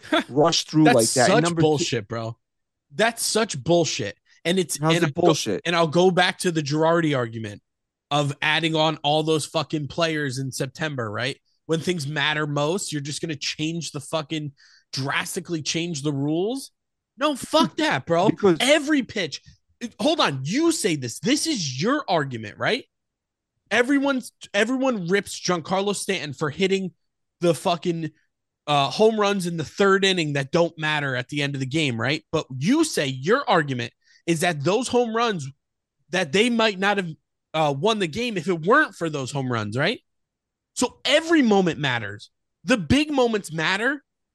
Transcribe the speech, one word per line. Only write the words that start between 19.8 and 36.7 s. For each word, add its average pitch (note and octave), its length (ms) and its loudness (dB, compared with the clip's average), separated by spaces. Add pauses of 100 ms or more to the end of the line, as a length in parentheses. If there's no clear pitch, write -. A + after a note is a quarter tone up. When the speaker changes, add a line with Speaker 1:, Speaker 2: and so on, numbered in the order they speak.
Speaker 1:
Hold D4+ 220 2
on. D3+ 240 0
You D4+ 280 2
say F#3+ 220 -2
this. B2 260 -6
This C4+ 260 0
is D#3 360 -4
your C4+ 260 0
argument, B2+ 500 -2
right? F#3+ 260 -2 (840)
Everyone's, C4+ 600 2 (220)
everyone A3+ 540 0
rips G3 300 -2
Giancarlo F#3 560 -2
Stanton D3+ 380 -4
for D3+ 160 -4
hitting F#3+ 440 0 (500)
the E3+ 120 6
fucking, E3 580 -2 (540)
uh, C#3 220 2
home G#3+ 320 4
runs G3+ 260 0
in E3+ 120 -4
the D#3 60 -4
third G3 420 2
inning E3+ 260 0
that C#3 180 -4
don't E3+ 280 2
matter D3 360 -2
at B2 140 -4
the D3 140 -4
end C#3+ 120 -2
of C3+ 60 -6
the C3+ 60 -4
game, B2+ 340 0
right? C3+ 320 -2
But D#3 140 -2 (100)
you A#3 260 2
say D#3 260 -2
your D#3 380 0
argument C#3+ 460 0 (340)
is E3 140 0
that D#3+ 240 0
those G#3+ 240 0
home A#3+ 260 0
runs, G#3+ 320 -2 (640)
that F3 220 -2
they A3 160 4
might A3+ 300 2